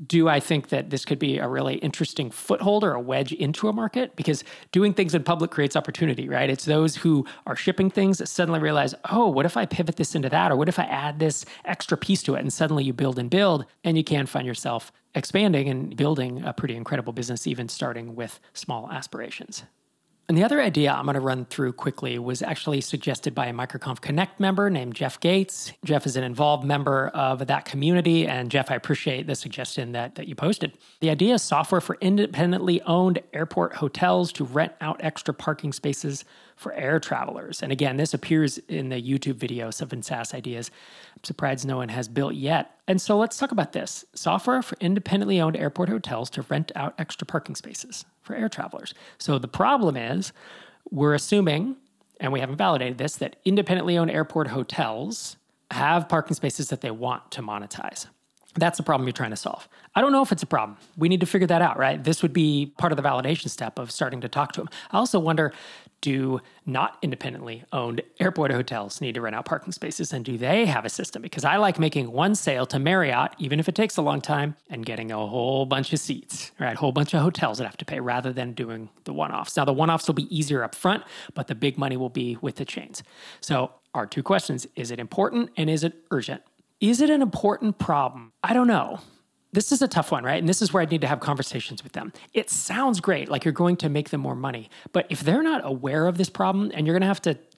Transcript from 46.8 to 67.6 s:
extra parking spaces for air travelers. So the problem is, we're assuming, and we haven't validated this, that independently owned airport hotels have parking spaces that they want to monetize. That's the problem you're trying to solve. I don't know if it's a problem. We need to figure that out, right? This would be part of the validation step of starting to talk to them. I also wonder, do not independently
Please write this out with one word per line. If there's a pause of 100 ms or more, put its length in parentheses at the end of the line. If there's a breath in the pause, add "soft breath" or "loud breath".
extra
parking
spaces (160)
for
air
travelers. (240 loud breath)
So
the
problem
is, (580 loud breath)
we're
assuming, (440)
and
we
haven't
validated
this,
that
independently
owned
airport
hotels (340)
have
parking
spaces
that
they
want
to
monetize. (480)
That's
the
problem
you're
trying
to
solve. (260 loud breath)
I
don't
know
if
it's
a
problem. (180)
We
need
to
figure
that
out,
right?
This
would
be
part
of
the
validation
step
of
starting
to
talk
to
them. (200 loud breath)
I
also
wonder, (480 loud breath)
do (240 soft breath)
not
independently